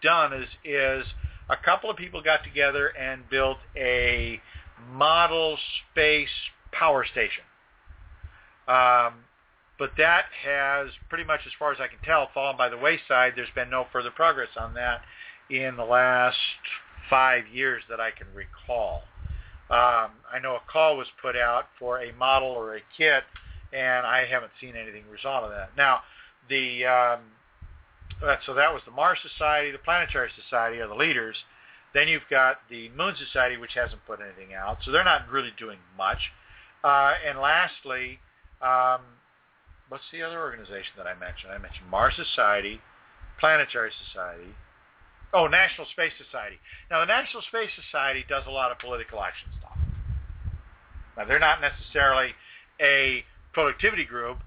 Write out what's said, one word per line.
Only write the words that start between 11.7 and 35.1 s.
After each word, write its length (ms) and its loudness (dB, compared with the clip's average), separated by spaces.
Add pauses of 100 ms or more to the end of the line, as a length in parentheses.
as 80 -6
I 80 -6
can 160 -20
tell, 300 2
fallen 240 -2
by 120 2
the 80 -8
wayside. 580 2
There's 200 -8
been 140 -4
no 220 -2
further 200 -4
progress 460 0
on 180 -8
that 260 -4 (480)
in 280 -4
the 80 -4
last 520 4 (720)
five 380 4
years 420 -4
that 100 -8
I 120 -4
can 220 -16
recall. 720 -6 (680)
Um, 400 4 (200)
I 100 -8
know 140 -4
a 60 -6 (100)
call 260 4
was 100 -8 (140)
put 140 -4
out 320 2 (100)
for 220 -4
a 140 -10
model 360 2
or 260 -6
a 60 -12 (160)
kit, 260 4 (480)
and 340 0
I 200 2
haven't 340 -2
seen 160 -16
anything 360 -14
result 320 -4
of 80 -10
that. 260 -12
Now, 240 4 (480)
the, 360 -2
um, 340 4 (1000)
that, 260 0
so 80 -8
that 180 4
was 120 -10
the 60 -20
Mars 300 2
Society, 500 -2
the 60 -10
Planetary 520 -2 (140)
Society 360 -2
are 80 -8
the 80 -12
leaders. 400 -2 (580)
Then 140 4
you've 220 -2
got 280 4 (120)
the 200 -14
Moon 260 -4
Society, 420 -2
which 180 -16
hasn't 300 -4
put 160 -12
anything 340 -18
out, 280 -6
so 80 -8
they're 120 4
not 260 2